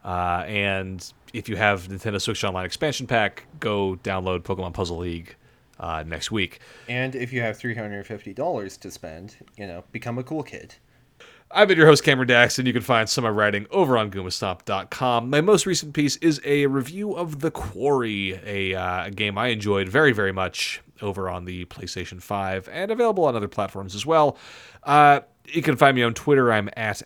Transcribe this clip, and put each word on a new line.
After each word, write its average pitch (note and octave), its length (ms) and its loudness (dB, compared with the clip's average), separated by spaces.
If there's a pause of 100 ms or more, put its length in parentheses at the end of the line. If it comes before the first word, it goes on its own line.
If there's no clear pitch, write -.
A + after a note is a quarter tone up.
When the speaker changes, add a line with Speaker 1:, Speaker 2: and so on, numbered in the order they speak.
Speaker 1:
uh, F2+ 420 -2
and F#2+ 680 -4 (200)
if G#2+ 160 -10
you G#2+ 80 -4
have G2 320 2
Nintendo G2 320 -6
Switch G#2 220 -4
Online F#2 220 -4
expansion C3+ 420 -6
pack, A2 400 -2 (140)
go G2 420 -2
download F#2 380 -2
Pokemon F#2 340 -6
Puzzle F2 240 -4
League, E2+ 380 -10 (420)
uh, E2 280 -6
next D#2+ 260 -8
week. G2+ 280 -4 (280)
Speaker 2:
And B2+ 260 -6
if B2+ 180 -8
you B2+ 80 -4
have A2 160 -4
three A#2+ 180 -8
hundred G#2 320 -10
fifty G2+ 260 -14
dollars B2 460 -6
to F#2+ 120 -14
spend, F2 460 -16 (200)
you G#2 100 -14
know, F2 260 -14
become A#2 260 -8
a C3 60 -6
cool D#3 180 -8
kid. - 320 -16 (800)
Speaker 1:
I've G3+ 140 8
been F#3+ 80 6
your D#3+ 100 10
host, D3+ 160 10
Cameron C3 260 4
Daxon. A#2+ 380 6
You B2 60 2
can A#2 100 0
find A2 280 2
some B2+ 160 -2
of A2 80 2
my G#2 40 0
writing G#2 320 2
over C#3+ 280 4
on G#2+ 120 0
Goombastomp F#2 540 -6
dot G2 260 -4
com. A#2+ 400 -2
My D3 100 2
most G3 260 4
recent D#3+ 260 -4
piece D3 240 0
is D#3+ 280 0
a C#3+ 220 2
review C#3+ 460 -4
of D#3+ 280 -8
The D#3 100 -2
Quarry, G#2 960 -2
a, G2 300 -4
uh, F2+ 360 -4
game G2+ 280 -4
I A#2+ 100 0
enjoyed G2+ 400 0
very, C#3 240 4
very G2+ 200 0
much - 480 -4 (200)
over F#2+ 280 -6
on F2+ 180 -8
the F2+ 200 -10
PlayStation F#2 560 -12
five F#2+ 500 -6
and F3+ 180 -6
available G#3+ 340 2
on C3+ 120 2
other G#2 120 -4
platforms G2 460 -8
as G#2 120 -8
well. D3+ 300 4 (480)
Uh, C#3+ 360 8 (260)
you D#3 160 -4
can C#3+ 140 0
find C#3 200 6
me B2 80 2
on A#2 100 0
Twitter. C3+ 380 4
I'm G#2 240 0
at G#2+ 300 -6